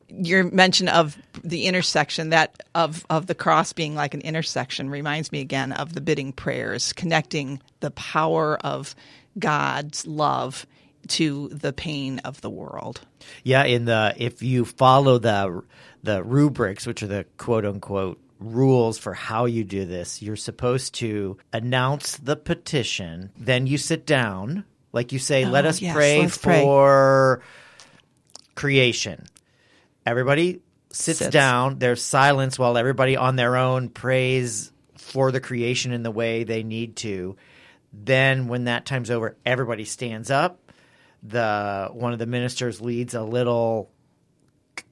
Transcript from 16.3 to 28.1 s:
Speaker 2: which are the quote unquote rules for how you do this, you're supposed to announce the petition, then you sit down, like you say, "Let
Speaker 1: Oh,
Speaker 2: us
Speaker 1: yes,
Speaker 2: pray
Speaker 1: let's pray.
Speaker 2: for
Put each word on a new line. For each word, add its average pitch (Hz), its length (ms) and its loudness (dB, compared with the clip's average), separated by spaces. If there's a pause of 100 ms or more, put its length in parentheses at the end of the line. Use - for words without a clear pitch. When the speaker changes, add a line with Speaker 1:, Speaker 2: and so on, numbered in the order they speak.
Speaker 2:
which 117 180 -6
are 107 40 -4
the 98 180 -4 (120)
quote 110 280 0
unquote 98 540 -4 (200)
rules 113 600 2
for 98 140 -8
how 113 320 -2
you 117 180 -2
do 98 220 -6
this, 87 360 -10
you're 104 140 -8
supposed 123 600 -4
to 104 420 -4 (140)
announce 127 680 -2
the 143 180 -2
petition, 104 1000 -6
then 127 300 0
you 143 100 0
sit 160 280 -4
down, 120 580 -2 (300)
like 123 180 -4
you 131 80 -4
say, 131 260 2
"Let 135 200 4
Speaker 1:
Oh, 156 40 2
Speaker 2:
us 180 120 -2
Speaker 1:
yes, 175 140 -4
Speaker 2:
pray 147 260 6
Speaker 1:
let's 175 160 2
pray. 170 240 4
Speaker 2:
for 135 800 6 (1120)